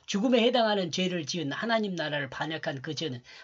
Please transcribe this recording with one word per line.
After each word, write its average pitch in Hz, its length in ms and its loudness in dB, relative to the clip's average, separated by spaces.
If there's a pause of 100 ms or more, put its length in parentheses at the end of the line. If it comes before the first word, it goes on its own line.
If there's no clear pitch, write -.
죽음에 226 360 4
해당하는 220 480 4
죄를 180 360 0
지은 175 260 -2
하나님 214 420 0
나라를 147 360 -2
반역한 156 520 -6
그 156 120 -6
죄는, 131 280 -6 (220)